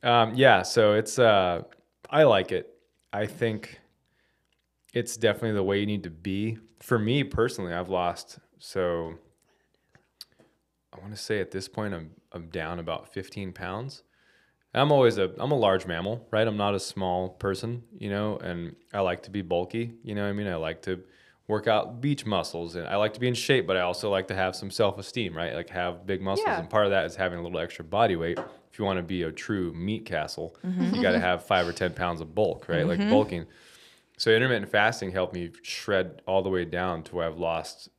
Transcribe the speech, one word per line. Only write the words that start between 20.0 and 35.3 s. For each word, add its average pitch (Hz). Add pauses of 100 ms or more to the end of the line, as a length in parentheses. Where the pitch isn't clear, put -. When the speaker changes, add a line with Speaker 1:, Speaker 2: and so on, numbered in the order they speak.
Speaker 1:
you 107
know 101
what 101
I -
mean? 104
I 92
like 80
to 92 (460)
work 107
out 120
beach 143
muscles, 85
and 85
I 98
like 107
to 117
be 123
in 123
shape, 123
but 95
I 92
also 90
like 95
to -
have 92
some 98
self-esteem, 98
right? 82
Like, 85
have 90
big 95
muscles, 98
Speaker 2:
Yeah. 226
Speaker 1:
and 82
part 107
of 98
that 95
is 82
having 90
a 85
little 85
extra 82
body 98
weight. 82 (320)
If -
you 107
wanna 92
be 85
a 80
true 90
meat 107
castle, 80
Speaker 3:
Mm-hmm. 180
Speaker 1:
you -
gotta 90
have 90
five 90
or 85
ten 87
pounds 85
of 78
bulk, 101
right? 82
Like, 87
Speaker 3:
Mm-hmm. 101
Speaker 1:
bulking. 104 (680)
So -
intermittent 113
fasting 104
helped 90